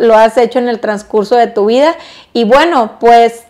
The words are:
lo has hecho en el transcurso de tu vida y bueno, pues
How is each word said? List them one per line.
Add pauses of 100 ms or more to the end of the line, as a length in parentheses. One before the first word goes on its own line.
lo
has
hecho
en
el
transcurso
de
tu
vida (380)
y
bueno,
pues